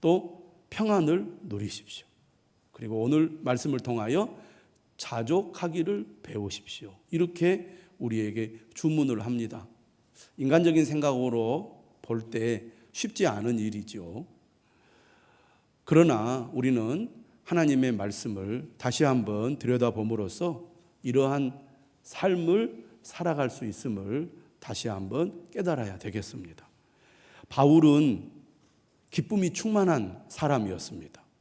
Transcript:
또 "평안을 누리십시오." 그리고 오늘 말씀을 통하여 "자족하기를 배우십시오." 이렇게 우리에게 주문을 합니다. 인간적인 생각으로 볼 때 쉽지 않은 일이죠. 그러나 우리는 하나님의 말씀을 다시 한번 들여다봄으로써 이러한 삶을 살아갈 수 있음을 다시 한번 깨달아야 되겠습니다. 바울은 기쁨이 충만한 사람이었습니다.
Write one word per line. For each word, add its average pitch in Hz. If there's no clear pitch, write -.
또 -
"평안을 202
누리십시오." -
그리고 110
오늘 156
말씀을 127
통하여 120
"자족하기를 175
배우십시오." -
이렇게 175
우리에게 110
주문을 135
합니다. 113
인간적인 160
생각으로 131
볼 117
때 113
쉽지 208
않은 113
일이죠. 104
그러나 131
우리는 127
하나님의 139
말씀을 101
다시 123
한번 117
들여다봄으로써 113
이러한 135
삶을 185
살아갈 147
수 -
있음을 110
다시 -
한번 110
깨달아야 135
되겠습니다. 95
바울은 147
기쁨이 185
충만한 185
사람이었습니다. 104